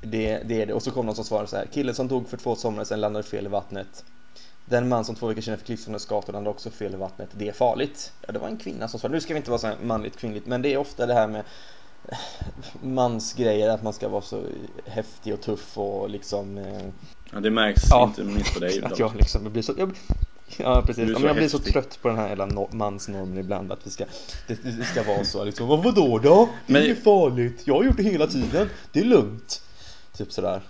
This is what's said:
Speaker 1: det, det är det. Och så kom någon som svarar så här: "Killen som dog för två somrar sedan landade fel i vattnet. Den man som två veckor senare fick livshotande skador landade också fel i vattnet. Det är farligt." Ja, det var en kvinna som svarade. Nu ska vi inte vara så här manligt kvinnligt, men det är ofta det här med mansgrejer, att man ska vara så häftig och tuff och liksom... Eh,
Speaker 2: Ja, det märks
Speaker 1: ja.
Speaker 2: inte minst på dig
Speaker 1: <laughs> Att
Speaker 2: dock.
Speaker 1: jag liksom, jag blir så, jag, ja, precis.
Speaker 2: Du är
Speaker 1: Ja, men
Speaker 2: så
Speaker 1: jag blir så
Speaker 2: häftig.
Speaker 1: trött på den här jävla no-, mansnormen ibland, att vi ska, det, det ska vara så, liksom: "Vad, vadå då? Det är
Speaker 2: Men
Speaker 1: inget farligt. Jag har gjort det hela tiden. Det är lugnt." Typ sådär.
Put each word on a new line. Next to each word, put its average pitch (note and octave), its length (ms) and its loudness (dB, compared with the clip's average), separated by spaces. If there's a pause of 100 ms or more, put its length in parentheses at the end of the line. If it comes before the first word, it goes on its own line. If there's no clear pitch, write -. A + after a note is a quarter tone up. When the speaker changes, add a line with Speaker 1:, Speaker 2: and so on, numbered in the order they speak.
Speaker 1:
det, A2 440 -2
det A2+ 160 0
är G#2+ 40 0
det. G#2+ 80 -4
Och A#2 100 -2
så C3 80 -4
kom B2 140 -2
någon G#2+ 100 -2
som A2+ 100 -6
svarar G#2 200 -2
så - 100 -10
här: G#2 100 -2
"Killen B2+ 300 -2
som B2+ 120 -2
dog B2 220 -2
för B2+ 80 -10
två A#2 180 -2
somrar G#2+ 280 -4
sedan G#2+ 180 -4
landade G#2 260 -2
fel G#2 180 -6
i G2+ 40 -8
vattnet. G2 540 -8 (640)
Den B2 240 2
man A#2 160 2
som A2+ 100 -6
två A#2 120 -4
veckor A2 140 -2
senare A2 180 -4
fick - 100 -12
livshotande A2 300 -6
skador G#2 340 -4
landade G#2 160 -4
också G#2 200 -8
fel G2+ 240 -8
i F#2+ 40 -8
vattnet. F#2+ 360 -8
Det G#2 140 -6
är G#2 60 -6
farligt." B2 580 -2 (160)
Ja, - 60 -10
det - 60 -4
var E2+ 80 -6
en A2 100 -6
kvinna - 300 -8
som A#2 120 -8
svarade. B2+ 160 -4
Nu D#3+ 60 0
ska D#3+ 120 -8
vi D3+ 40 -2
inte B2 140 -6
vara A#2 80 0
så A#2 80 -4
här G#2 160 -4
manligt A2 340 -4
kvinnligt, G#2 280 -8
men B2 160 -2
det C#3 120 0
är C3+ 40 2
ofta C#3 280 -2
det B2 80 2
här A2+ 140 6
med G#2+ 160 -6 (1400)
mansgrejer, A#2 880 2
att G#2+ 140 0
man G#2+ 100 -2
ska - 160 -6
vara G2+ 120 -4
så G2+ 220 -8 (420)
häftig G#2+ 480 -6
och G#2 80 -6
tuff - 360 -6
och G2+ 320 -2
liksom... G2+ 480 -6
Eh, G2 240 -8 (500)
Speaker 2:
Ja, G#2 80 -8
det G#2+ 120 2
märks G#2+ 380 6
Speaker 1:
ja. B2 140 12
Speaker 2:
inte G#2+ 200 0
minst G2+ 300 0
på - 60 -2
dig F#2 200 0
Speaker 1:
<laughs> G2+ 40 -6
Att - 60 -2
Speaker 2:
dock. - 100 -4
Speaker 1:
jag A2 160 2
liksom, G#2 280 4
jag G#2+ 80 -6
blir A2+ 120 0
så, - 140 -4
jag, F#3+ 140 0 (680)
ja, B2+ 280 4
precis. A#2 100 2
Speaker 2:
Du A#2 80 -2
är A2+ 40 2
Speaker 1:
Ja, A2 60 2
men B2+ 80 0
Speaker 2:
så D3 60 4
Speaker 1:
jag D3 80 4
blir D3+ 120 2
så C#3+ 100 0
Speaker 2:
häftig. - 160 0
Speaker 1:
trött - 280 -2
på B2+ 60 0
den A2+ 100 0
här G#2+ 120 0
jävla G2 160 -2
no-, G2 300 -4
mansnormen G2 640 -4
ibland, F#2+ 340 -4
att - 160 -10
vi - 20 -10
ska, - 160 -8 (420)
det, A#2 60 -4 (240)
det A#2+ 60 -4
ska A#2 200 -2
vara G2+ 200 0
så, G2+ 200 -4
liksom: G#2 240 -4
"Vad, D3+ 160 6
vadå E3 360 6
då? F#3 300 10 (180)
Det - 40 4
är - 20 8
Speaker 2:
Men - 100 10
Speaker 1:
inget A#3 200 2
farligt. B2+ 640 6
Jag - 80 6
har F3 80 6
gjort C4 140 6
det F#3+ 60 2
hela E3+ 240 4
tiden. E3+ 420 2 (220)
Det C#3+ 80 4
är G3+ 60 4
lugnt." A#2 580 4 (540)
Typ G2+ 140 -8
sådär. F#2+ 380 -2